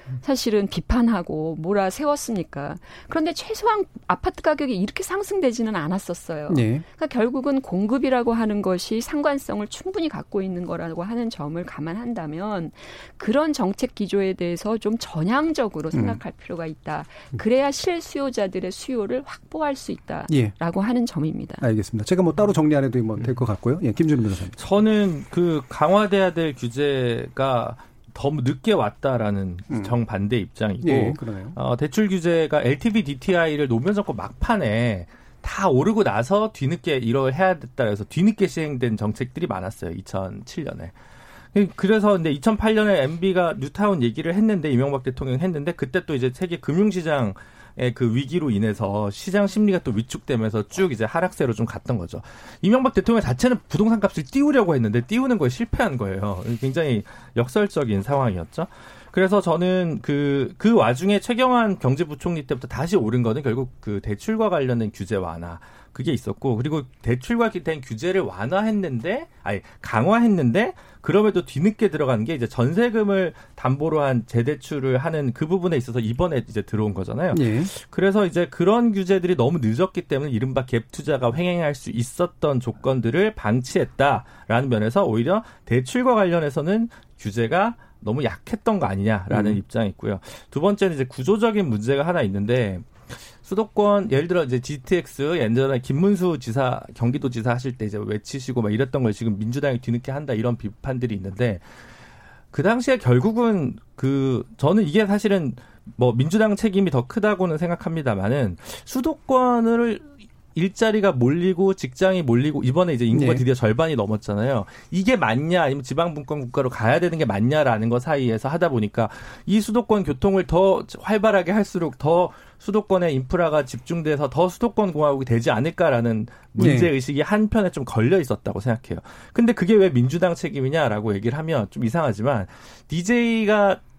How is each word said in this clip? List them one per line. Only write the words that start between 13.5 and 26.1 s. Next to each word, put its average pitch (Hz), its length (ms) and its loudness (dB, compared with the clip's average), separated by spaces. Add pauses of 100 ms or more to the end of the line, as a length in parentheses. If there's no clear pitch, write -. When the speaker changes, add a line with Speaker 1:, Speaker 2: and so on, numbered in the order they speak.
Speaker 1:
정책 214 420 -2
기조에 190 380 -2
대해서 175 440 -4
좀 220 220 -2
전향적으로 214 920 -2
Speaker 2:
음. - 20 -
Speaker 1:
생각할 220 400 -2
필요가 165 340 -10
있다. 156 380 -10 (280)
Speaker 2:
음. 131 40 -6
Speaker 1:
그래야 262 340 2
실수요자들의 247 1000 -4
수요를 247 520 -6
확보할 294 520 -6
수 - 160 -10
있다라고 - 420 -10
Speaker 2:
예. 117 160 2 (340)
Speaker 1:
하는 240 220 0
점입니다. - 540 -6
Speaker 2:
알겠습니다. 107 460 -2
제가 185 180 2
뭐, 160 100 2
따로 - 180 2
정리 151 220 4
안 139 80 4
해도 127 220 0
뭐, 110 100 -2
될 117 220 -4
것 123 80 0
Speaker 3:
음. 113 100 0
Speaker 2:
같고요. 123 300 0
예, 117 80 2
김준우 151 280 2
변호사님. 95 360 -2
Speaker 3:
저는 208 720 2
그 165 380 0
강화돼야 190 640 4